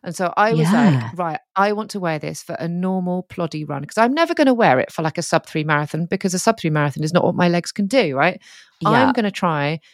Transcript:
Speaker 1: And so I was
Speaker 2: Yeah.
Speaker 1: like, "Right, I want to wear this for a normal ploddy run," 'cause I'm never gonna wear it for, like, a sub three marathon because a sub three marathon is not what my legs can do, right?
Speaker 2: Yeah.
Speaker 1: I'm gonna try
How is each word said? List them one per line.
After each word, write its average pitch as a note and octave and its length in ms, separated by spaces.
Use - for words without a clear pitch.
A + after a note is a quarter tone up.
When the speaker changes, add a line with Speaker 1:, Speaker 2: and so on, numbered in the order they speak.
Speaker 1:
And E3+ 120
so F3 220
I G#3+ 180
was D#3+ 60
Speaker 2:
Yeah. E3 120
Speaker 1:
like, D3 400
"Right, E3+ 260
I G3+ 160
want G#3 180
to G3+ 100
wear D#3+ 180
this D3+ 240
for - 120
a E3 140
normal F3+ 540
ploddy D#3 420
run," D3 200
'cause - 140
I'm A#3+ 140
never E4 220
gonna C4+ 200
wear D#3+ 240
it - 120
for, - 120
like, D#3 160
a E3 40
sub - 240
three D#3 180
marathon D3+ 420
because F#3+ 280
a F3+ 40
sub A3+ 200
three E3 120
marathon D3 320
is D#3 100
not E3+ 120
what F3 100
my F3 140
legs F3 240
can G3+ 140
do, F#3+ 300
right? E3+ 240
Speaker 2:
Yeah. G#3 160
Speaker 1:
I'm B3+ 160
gonna G#3 180
try D#3 480